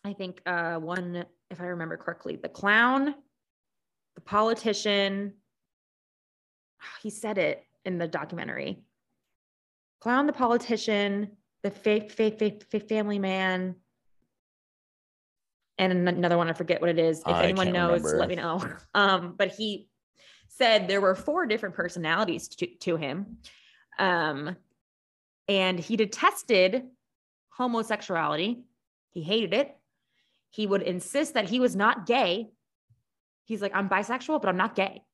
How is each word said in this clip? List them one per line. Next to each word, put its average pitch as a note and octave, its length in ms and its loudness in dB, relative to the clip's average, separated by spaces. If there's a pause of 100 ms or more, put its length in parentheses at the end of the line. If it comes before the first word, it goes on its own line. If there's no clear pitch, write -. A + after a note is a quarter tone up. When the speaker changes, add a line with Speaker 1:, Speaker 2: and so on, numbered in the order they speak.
Speaker 1:
I G3+ 100 -8
think, F#3 320 -10
uh, E3+ 300 -2
one, F3 500 -6 (240)
if F3 120 -14
I F3+ 60 -8
remember E3 300 -6
correctly, - 380 -8
the - 140 -10
clown, B3+ 640 2 (1000)
the F3 60 -20
politician, G3+ 1120 0 (1400)
<sighs> - 220 -18
he G#3+ 80 -8
said G#3 280 -4
it D3+ 260 0 (220)
in F#3 120 -2
the E3+ 100 -2
documentary. - 760 -6 (1160)
Clown, C4 260 2
the D4 60 2
politician, A3 1040 0 (240)
the G3+ 100 -2
fa-, G#3+ 380 0
fa-, G#3+ 280 2
fa-, G#3 220 0 (100)
fa-, G#3+ 120 -2
family G#3 380 -2
man, F#3 560 0 (2000)
and F#3 160 2
an-, F3+ 160 2
another F3 280 2
one, E3 120 2
I D#3+ 40 -2
forget E3+ 280 0
what E3+ 80 2
it E3+ 100 2
is. D#3+ 260 2
If - 20 -2
Speaker 2:
I E3+ 120 2
Speaker 1:
anyone F#3 280 2
Speaker 2:
can't F3+ 80 0
Speaker 1:
knows, F3 280 2
Speaker 2:
remember. D#3 160 2
Speaker 1:
let - 80 2
me F3+ 80 -4
know. E3+ 260 -4
<laughs> - 340 -12
Um, F#3 420 2
but F#3+ 160 0
he G#3 360 -6 (600)
said A3 380 4
there G3 140 2
were F#3+ 140 4
four D#4 320 0
different G#3 260 -2
personalities E3+ 760 -2
to, - 180 -6 (140)
to D#3 160 0
him. E3+ 400 -6 (600)
Um, E3 580 0 (920)
and F#3 320 2
he A3 180 -2
detested A3 920 2 (600)
homosexuality. G#3+ 1160 -2 (440)
He E3 140 -10
hated G3 300 0
it. C#4 220 0 (760)
He G#3+ 160 -4
would G3 160 2
insist C4+ 500 -2
that G#3 160 0
he B3 100 0
was A#3+ 160 2
not G3+ 300 2
gay. A3 460 0 (920)
He's G3 160 -6
like, G3 140 -4
"I'm G3 140 0
bisexual, A#3+ 520 0
but G#3+ 60 0
I'm F3+ 100 2
not G3+ 180 0
gay. - 280 -2 (100)